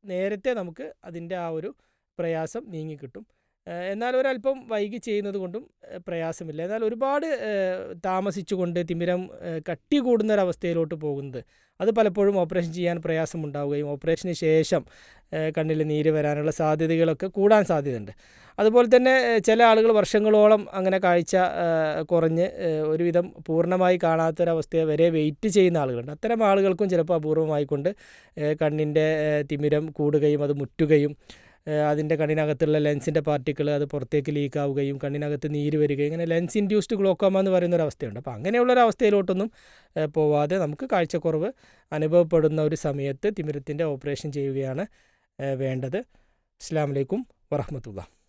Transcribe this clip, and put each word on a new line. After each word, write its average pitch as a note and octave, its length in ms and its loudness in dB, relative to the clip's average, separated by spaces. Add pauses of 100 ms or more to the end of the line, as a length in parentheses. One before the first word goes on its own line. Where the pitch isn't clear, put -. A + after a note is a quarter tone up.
നേരത്തെ G3 500 -4
നമുക്ക് F3+ 320 -10 (180)
അതിൻ്റെ E3+ 320 -10
ആ E3+ 120 -6
ഒരു D#3+ 220 -8 (480)
പ്രയാസം E3 500 -4
നീങ്ങിക്കിട്ടും. D#3 560 -12 (420)
ഏഹ്, F3 200 -10
എന്നാൽ A3 300 -4
ഒരല്പം C4 400 0 (120)
വൈകി G#3+ 300 -4
ചെയ്യുന്നത് G3+ 400 -4
കൊണ്ടും, F#3 240 -8 (220)
ഏഹ്, F#3 160 -14
പ്രയാസമില്ല. E3 600 -8
എന്നാൽ G#3 220 -4
ഒരുപാട്, C4+ 420 -2 (160)
ഏഹ്, F#3+ 520 -4 (100)
താമസിച്ചുകൊണ്ട് F#3 840 -2
തിമിരം, F3 340 -2 (200)
ഏഹ്, E3 200 -8
കട്ടി - 360 -2
കൂടുന്നൊരവസ്ഥയിലോട്ട് F#3+ 960 0
പോകുന്നത്, C#3 460 -8 (400)
അത് G#3+ 100 2
പലപ്പോഴും G3+ 480 2
ഓപ്പറേഷൻ E3+ 340 -2
ചെയ്യാൻ F3 280 -2
പ്രയാസമുണ്ടാവുകയും D3 920 -4
ഓപ്പറേഷന് E3 420 -2
ശേഷം, D#3+ 500 2 (500)
ഏഹ്, D#3 200 -4
കണ്ണിൽ D#3 300 0
നീര് D3+ 280 0
വരാനുള്ള D3 400 0
സാധ്യതകളൊക്കെ D#3+ 800 0
കൂടാൻ G3+ 360 4
സാധ്യതയുണ്ട്. C3+ 480 -2 (460)
അതുപോലെ A3+ 300 6
തന്നെ, B3 240 6 (120)
ഏഹ്, A3+ 180 2
ചില A3 200 4
ആളുകൾ A3+ 300 8
വർഷങ്ങളോളം G#3+ 720 6 (100)
അങ്ങനെ F#3+ 260 0
കാഴ്ച, F3 360 2 (220)
ഏഹ്, D#3+ 480 0
കുറഞ്ഞ്, E3 420 2 (120)
ഏഹ്, D#3 280 -2
ഒരുവിധം E3+ 400 2 (200)
പൂർണ്ണമായി F3+ 560 2
കാണാത്തൊരവസ്ഥ E3 840 0
വരെ D#3 260 4
വെയിറ്റ് D#3 380 0
ചെയ്യുന്ന F3+ 300 4
ആളുകളുണ്ട്. C3 340 -4
അത്തരം A3 320 -2
ആളുകൾക്കും G3 440 2
ചിലപ്പോൾ F3 260 2
അപൂർവമായിക്കൊണ്ട്, D3+ 760 0 (460)
ഏഹ്, D3+ 200 -2
കണ്ണിൻ്റെ, D3+ 500 0 (140)
ഏഹ്, D3+ 280 0
തിമിരം D3+ 440 0
കൂടുകയും D3 500 2
അത് C#3+ 120 0
മുറ്റുകയും, D3 580 2 (540)
ഏഹ്, D3+ 180 -2
അതിൻ്റെ D3+ 320 0
കണ്ണിനകത്തുള്ള D3+ 640 0
ലെൻസിൻ്റെ D3 420 0
പാർട്ടിക്കിൾ C#3+ 500 -2
അത് D3 140 -2
പുറത്തേക്ക് C#3+ 500 -4
ലീക്കാവുകയും C#3 640 -2
കണ്ണിനകത്ത് D3 560 -6
നീര് D3 220 -2
വരികയും, C#3+ 300 2
ഇങ്ങനെ E3 200 -4
ലെൻസ് E3 320 -2
ഇൻഡ്യൂസ്ഡ് G#3 380 0
ഗ്ലോക്കോമ F#3+ 420 2
എന്ന് F#3+ 120 2
പറയുന്നൊരവസ്ഥയുണ്ട്. E3 720 0
അപ്പം C3 140 -10
അങ്ങനെയുള്ളൊരവസ്ഥയിലോട്ടൊന്നും, G#3 1160 2 (460)
ഏഹ്, D#3 180 -2
പോവാതെ D3+ 440 2
നമുക്ക് D#3 340 -4
കാഴ്ചക്കുറവ് E3+ 580 0 (420)
അനുഭവപ്പെടുന്ന D#3 680 2
ഒരു D3+ 120 0
സമയത്ത് C#3+ 640 -4
തിമിരത്തിൻ്റെ D3 460 -6
ഓപ്പറേഷൻ C#3+ 480 -6
ചെയ്യുകയാണ്, C3+ 540 -4 (520)
ഏഹ്, C3+ 180 -4
വേണ്ടത്. C3 420 -4 (640)
അസ്സലാമു D3+ 320 -2
അലൈക്കും C#3 280 -2 (320)
വറഹ്മത്തുള്ളാഹി. A#2+ 640 -8 (120)